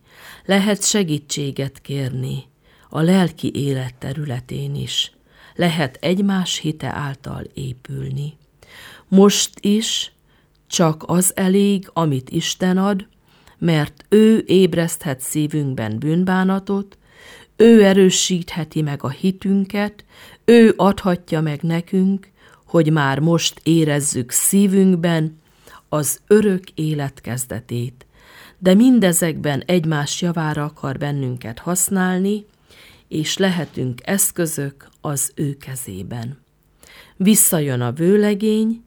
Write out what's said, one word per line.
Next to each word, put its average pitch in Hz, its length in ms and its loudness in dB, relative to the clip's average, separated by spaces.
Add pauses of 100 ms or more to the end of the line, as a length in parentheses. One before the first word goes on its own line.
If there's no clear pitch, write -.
(460)
lehet 196 380 0
segítséget 143 960 -4
kérni 135 640 -8 (460)
a 147 120 -4
lelki 175 540 0
élet 131 400 -4
területén 139 800 -8
is, - 360 -6 (440)
lehet 160 460 -2
egymás 185 560 -2
hite 156 300 -8
által - 560 -10 (100)
épülni. 135 840 -10 (720)
Most 196 520 4
is 214 520 -2 (560)
csak 156 400 0
az 180 280 0
elég, 196 580 0
amit 147 360 -2
Isten 180 480 -2
ad, 196 300 -2 (500)
mert 156 520 -2
ő 220 360 6
ébreszthet 170 760 0
szívünkben 135 800 -4
bűnbánatot, 185 1000 -2 (580)
ő 226 280 8
erősítheti 185 960 2
meg 143 220 -4
a 127 60 -4
hitünket, 196 960 -4 (400)
ő 226 300 8
adhatja 175 640 0
meg 151 200 -4
nekünk, 185 640 -2 (380)
hogy 156 260 2
már 139 280 0
most 160 440 0
érezzük 147 680 0
szívünkben 185 1080 2 (500)
az 151 380 -4
örök 202 420 2
élet 151 520 -6
kezdetét. 120 840 -8 (520)
De 185 160 4
mindezekben 175 920 2
egymás 156 560 -2
javára 160 420 -2
akar 143 340 -8
bennünket 127 640 -6
használni, 185 840 -2 (640)
és 156 300 -6
lehetünk 143 640 -4
eszközök 160 840 -6 (120)
az 143 340 -6
ő 143 180 -4
kezében. 120 840 -12 (760)
Visszajön 151 640 2
a 123 100 -2
vőlegény, 208 960 0